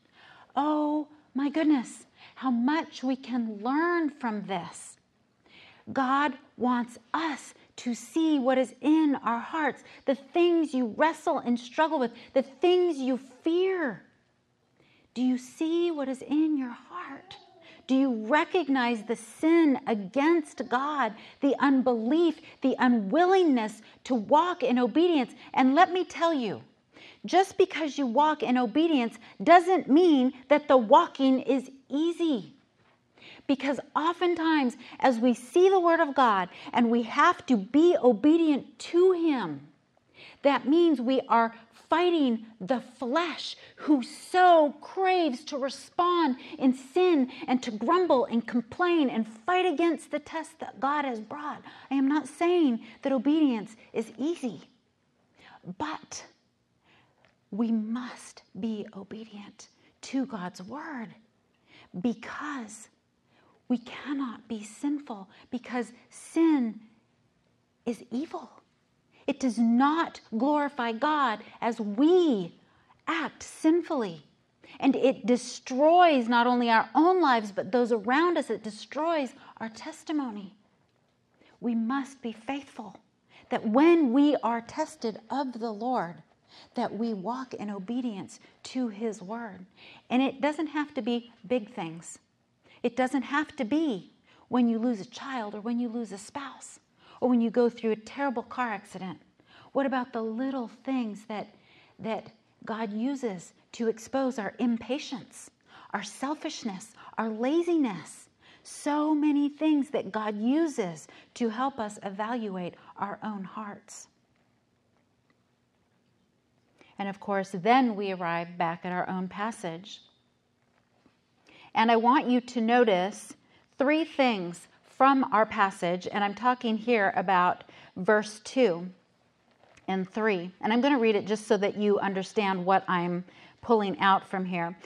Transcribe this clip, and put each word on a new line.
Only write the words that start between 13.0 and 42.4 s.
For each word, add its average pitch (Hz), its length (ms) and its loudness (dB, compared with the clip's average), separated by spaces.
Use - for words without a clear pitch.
fear. 339 880 -2
Do 240 80 -4
you 254 160 2
see 339 520 -2
what 285 180 -4
is 262 140 -6
in 302 340 0
your 262 140 -4
heart? - 640 -16
Do 262 60 4
you 254 320 2
recognize 277 720 0
the 220 140 -4
sin 320 600 4
against 269 800 -2
God, 269 440 -2
the 277 180 2
unbelief, 262 840 2
the 262 180 0
unwillingness 247 1040 2
to 254 100 -2
walk 302 480 0
in 240 160 2
obedience? 277 540 2
And 262 200 4
let 339 180 6
me 359 120 -2
tell 330 280 -2
you, 214 300 -4
just 370 320 2
because 302 400 0
you 277 80 0
walk 294 380 2
in 247 120 0
obedience 254 640 0
doesn't 339 460 6
mean 277 440 6
that 294 220 2
the 269 80 8
walking 262 640 4
is 254 280 -2
easy. 311 640 -2
Because 269 320 -2
oftentimes, 320 800 0
as 240 180 4
we 240 160 4
see 359 340 4
the 381 120 4
Word 339 180 4
of 294 160 0
God 202 340 2
and 233 200 2
we 240 100 2
have 285 440 2
to 254 100 2
be 294 440 4
obedient 294 800 2
to 359 320 4
Him, 233 560 -2
that 269 260 2
means 330 320 4
we 254 220 0
are 226 300 2
fighting 311 580 2